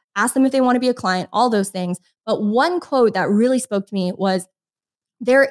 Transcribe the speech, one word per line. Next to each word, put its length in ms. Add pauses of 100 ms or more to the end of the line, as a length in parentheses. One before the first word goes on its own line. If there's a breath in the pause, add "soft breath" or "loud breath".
(160)
ask 180
them 100
if 60
they 100
wanna 200
be 80
a 60
client, 380
all 160
those 200
things. 320 (260)
But 160
one 380
quote 340
that 160
really 300
spoke 260
to 80
me 160
was, 380 (720)
"There 300